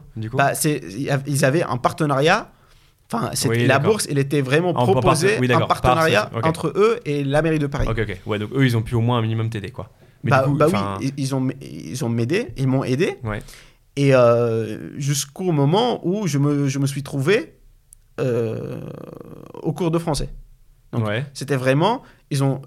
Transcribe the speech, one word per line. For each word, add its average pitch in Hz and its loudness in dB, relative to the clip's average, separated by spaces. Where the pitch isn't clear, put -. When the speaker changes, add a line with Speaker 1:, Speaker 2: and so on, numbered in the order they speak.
Speaker 1:
du 110 -6
coup ? 120 -8
Speaker 2:
Bah, 131 2
c'est, 151 -2
y 143 -4
av-, 139 0
ils 139 0
avaient 143 2
un 123 -2
partenariat. 160 0
Enfin, 226 -2
c'était 113 0
Speaker 1:
Oui, 117 2
Speaker 2:
la 131 4
Speaker 1:
d'accord. 147 2
Speaker 2:
bourse, 214 -6
elle 143 -2
était 139 0
vraiment 151 2
Speaker 1:
En, 123 0
en 123 2
Speaker 2:
proposée, 160 4
Speaker 1:
parten-, 202 2
oui, 127 2
d'accord, 123 4
Speaker 2:
un - -2
partenariat 165 2
Speaker 1:
par, - -6
ok. 110 0
Speaker 2:
entre 160 0
eux 214 2
et 147 -2
la 139 2
mairie 160 2
de 143 -2
Paris. 135 -2
Speaker 1:
Ok, 113 -2
ok. 101 -4
Ouais, 107 -2
donc 104 -4
eux, 135 4
ils 120 4
ont 113 2
pu 113 -4
au 117 2
moins 120 2
un - 0
minimum 113 -2
t'aider, 104 -6
quoi. - -14
Mais - 0
Speaker 2:
Bah, 131 4
Speaker 1:
du 139 0
coup, 139 0
Speaker 2:
bah 147 4
oui, 175 2
Speaker 1:
enfin 98 -2
Speaker 2:
ils, 135 -2
ils 135 -4
ont, 131 -2
ils 80 -10
ont 120 -2
m'aidé, 120 -2
ils 135 0
m'ont 131 2
aidé. 131 -2
Speaker 1:
Ouais. 107 -6
Speaker 2:
Et, 139 4
euh, 117 4
jusqu'au 143 -2
moment 175 2
où 190 0
je 143 0
me, 143 2
je 139 -2
me 139 0
suis 139 -6
trouvé, 170 0
euh, 117 -2
au - -4
cours 165 -2
de 165 2
français. 165 -4
Donc, 113 -2
Speaker 1:
Ouais. 110 -2
Speaker 2:
c'était 143 -4
vraiment, 143 2
ils 139 0
ont 139 0